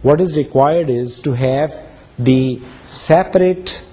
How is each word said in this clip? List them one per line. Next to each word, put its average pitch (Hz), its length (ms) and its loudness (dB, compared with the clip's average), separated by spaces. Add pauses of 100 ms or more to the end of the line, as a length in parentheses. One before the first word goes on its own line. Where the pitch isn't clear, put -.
what 147 180 4
is 170 160 0
required 147 520 0
is 120 320 -4
to 143 120 -2
have 131 420 -2 (440)
the 131 400 0 (280)
separate 185 1080 0